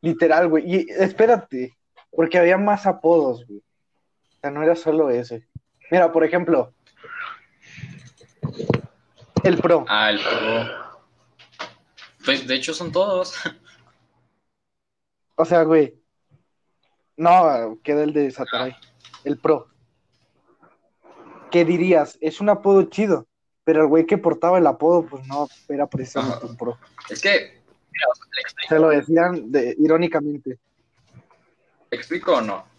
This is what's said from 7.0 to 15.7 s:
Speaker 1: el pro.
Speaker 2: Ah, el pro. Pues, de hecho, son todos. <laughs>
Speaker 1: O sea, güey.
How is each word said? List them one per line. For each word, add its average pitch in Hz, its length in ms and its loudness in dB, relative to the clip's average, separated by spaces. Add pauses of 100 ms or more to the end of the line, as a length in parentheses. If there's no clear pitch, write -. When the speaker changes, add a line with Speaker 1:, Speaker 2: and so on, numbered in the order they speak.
Speaker 1:
el 185 160 2
pro. 170 300 2
Speaker 2:
Ah, 107 220 2
el 104 100 -2
pro. 113 760 -6 (1300)
Pues, 131 220 -2
de 127 80 -4
hecho, 135 200 -6
son 165 180 -10
todos. 185 420 -2
<laughs> - 280 -12 (1800)
Speaker 1:
O 165 60 4
sea, 165 200 4
güey. 156 300 2 (1200)